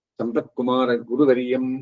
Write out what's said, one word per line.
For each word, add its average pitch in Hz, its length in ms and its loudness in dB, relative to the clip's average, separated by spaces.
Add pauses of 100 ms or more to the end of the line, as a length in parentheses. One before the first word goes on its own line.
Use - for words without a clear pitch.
(180)
சம்பத்குமார 123 720 -2 (140)
குருவரியம் 127 680 2 (120)